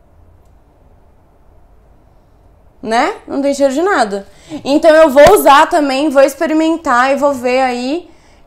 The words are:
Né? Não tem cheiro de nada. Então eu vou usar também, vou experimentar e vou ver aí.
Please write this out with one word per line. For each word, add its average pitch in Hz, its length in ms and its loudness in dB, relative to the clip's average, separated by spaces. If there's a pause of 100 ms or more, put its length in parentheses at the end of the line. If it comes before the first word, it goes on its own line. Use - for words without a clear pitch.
(2750)
Né? 254 340 -2 (120)
Não 277 140 -8
tem 277 120 -2
cheiro 277 200 -2
de 285 80 -4
nada. 226 460 -4 (360)
Então 302 280 0
eu 320 180 4
vou 285 240 6
usar 302 340 4
também, 294 420 -2
vou 269 120 2
experimentar 311 920 -2
e 285 40 -2
vou 285 180 -2
ver 254 280 -4
aí. 254 480 -6 (380)